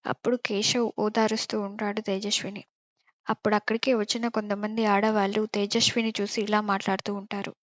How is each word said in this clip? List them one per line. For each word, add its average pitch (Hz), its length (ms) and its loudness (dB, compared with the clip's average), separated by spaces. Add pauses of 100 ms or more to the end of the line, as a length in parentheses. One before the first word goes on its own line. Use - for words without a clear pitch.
అప్పుడు 233 300 0
కేశవ్ 226 600 0
ఓదారుస్తూ 220 640 0
ఉంటాడు 208 400 -4
తేజస్విని. 202 640 -4 (640)
అప్పుడు - 260 2
అక్కడికే 226 400 2
వచ్చిన 226 340 0
కొంతమంది 214 560 -2
ఆడవాళ్ళు 208 640 4
తేజస్విని 220 760 0
చూసి 202 220 -2
ఇలా 208 180 2
మాట్లాడుతూ 202 540 -2
ఉంటారు. 202 480 -8